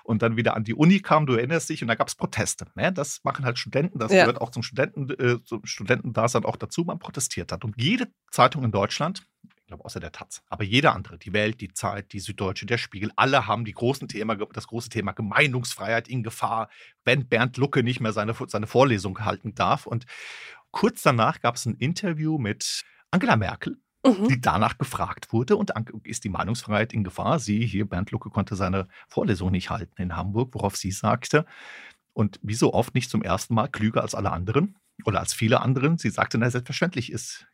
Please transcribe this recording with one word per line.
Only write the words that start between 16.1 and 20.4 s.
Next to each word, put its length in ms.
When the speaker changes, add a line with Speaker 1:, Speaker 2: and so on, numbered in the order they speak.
Speaker 1:
Gefahr, 460
wenn 240
Bernd 280
Lucke 280
nicht 160
mehr 120
seine, 220
seine 180
Vorlesung 580
halten 300
darf. 320
Und 200